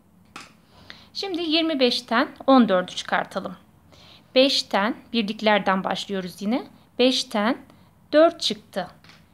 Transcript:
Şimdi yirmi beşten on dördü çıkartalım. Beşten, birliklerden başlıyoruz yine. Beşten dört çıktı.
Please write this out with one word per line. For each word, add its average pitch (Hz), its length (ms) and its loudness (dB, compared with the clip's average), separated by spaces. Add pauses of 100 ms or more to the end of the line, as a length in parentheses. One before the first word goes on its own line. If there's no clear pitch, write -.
(1120)
Şimdi 359 300 -6
yirmi 320 380 0
beşten 247 480 0 (180)
on 262 220 6
dördü 180 220 0
çıkartalım. - 680 -6 (800)
Beşten, 254 600 2 (180)
birliklerden 208 720 0
başlıyoruz 190 580 -8
yine. 247 240 -4 (320)
Beşten 247 600 0 (540)
dört 330 280 4
çıktı. - 480 -8 (460)